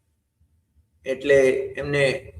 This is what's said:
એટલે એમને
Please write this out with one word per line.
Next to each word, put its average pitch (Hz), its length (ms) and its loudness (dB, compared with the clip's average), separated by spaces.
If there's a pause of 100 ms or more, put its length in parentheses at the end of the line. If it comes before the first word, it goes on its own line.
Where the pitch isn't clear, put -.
(1040)
એટલે 135 300 0 (180)
એમને 139 880 -4